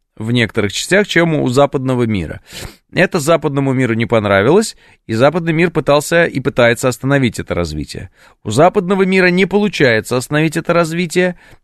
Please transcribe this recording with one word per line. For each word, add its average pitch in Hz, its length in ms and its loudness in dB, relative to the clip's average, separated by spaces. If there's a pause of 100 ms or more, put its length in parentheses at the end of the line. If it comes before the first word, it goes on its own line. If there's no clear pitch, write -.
(160)
в 110 160 -6
некоторых 110 400 0
частях, - 360 0
чем 165 260 2
у 135 140 0
западного 131 560 0
мира. 87 360 -4 (500)
Это 185 300 0
западному 143 540 0
миру 127 180 0
не 113 140 -2
понравилось, 110 680 2 (320)
и - 60 -8
западный 151 400 0
мир 165 180 2
пытался 151 540 0
и - 160 -4
пытается 120 480 0
остановить 131 500 -2
это 90 160 -6
развитие. 85 540 -6 (360)
У 110 60 -8
западного 180 520 2
мира 190 240 2
не 180 180 2
получается 160 720 0
остановить 151 400 -2
это 175 160 -2
развитие, 170 640 -2 (260)